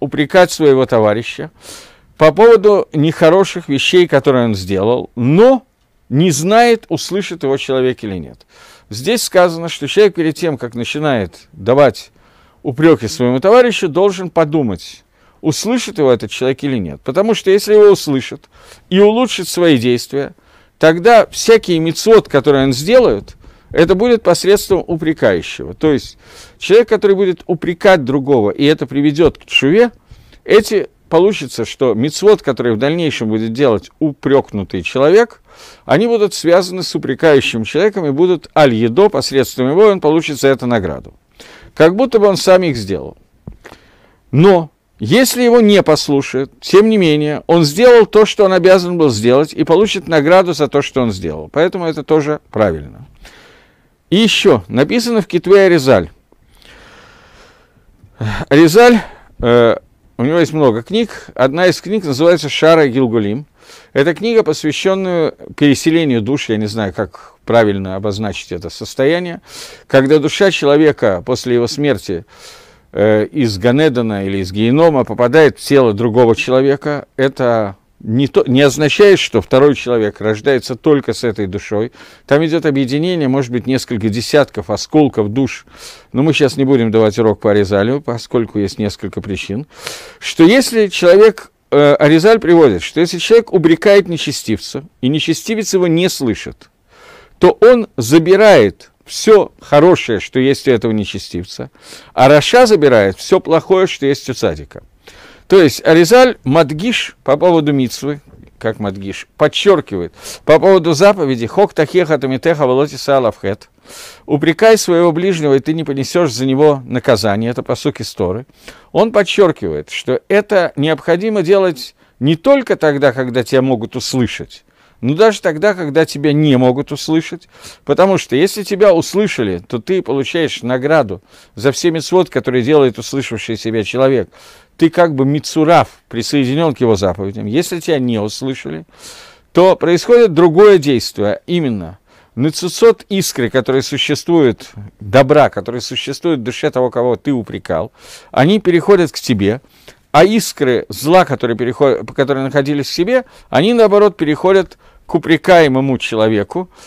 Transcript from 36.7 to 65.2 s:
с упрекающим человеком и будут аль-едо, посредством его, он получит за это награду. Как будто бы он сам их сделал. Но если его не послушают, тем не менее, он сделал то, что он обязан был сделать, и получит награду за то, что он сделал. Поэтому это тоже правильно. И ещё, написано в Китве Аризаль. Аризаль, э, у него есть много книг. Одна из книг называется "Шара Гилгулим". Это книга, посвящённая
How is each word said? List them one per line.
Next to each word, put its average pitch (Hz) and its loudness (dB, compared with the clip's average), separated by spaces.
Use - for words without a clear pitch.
с - -8
упрекающим 139 0
человеком 190 -2
и 143 -2
будут 170 0
аль-едо, 123 2
посредством 131 -4
его, 190 4
он 196 0
получит 151 -2
за 139 2
это 127 -2
награду. 92 -6
Как 165 4
будто 240 0
бы 202 2
он 196 2
сам 185 2
их 147 -4
сделал. 92 -10
Но 170 4
если 240 0
его 240 4
не 208 4
послушают, 139 -2
тем 208 4
не 220 0
менее, 151 -2
он 170 2
сделал 220 4
то, 214 2
что 208 0
он 190 2
обязан 180 2
был 151 2
сделать, 123 0
и - -4
получит 170 0
награду 165 2
за 147 -4
то, 143 -2
что - -4
он 117 -2
сделал. 78 -10
Поэтому 175 -4
это 156 -6
тоже 151 -2
правильно. 78 -4
И 165 0
ещё, 196 2
написано 220 -2
в - -14
Китве 190 4
Аризаль. 131 2
Аризаль, 190 4
э, 120 2
у 117 -4
него 160 0
есть 147 0
много 127 0
книг. 214 -6
Одна 151 0
из 160 -2
книг 190 -6
называется 151 0
"Шара 160 2
Гилгулим". 117 -2
Это 147 0
книга, 226 0
посвящённая 175 -4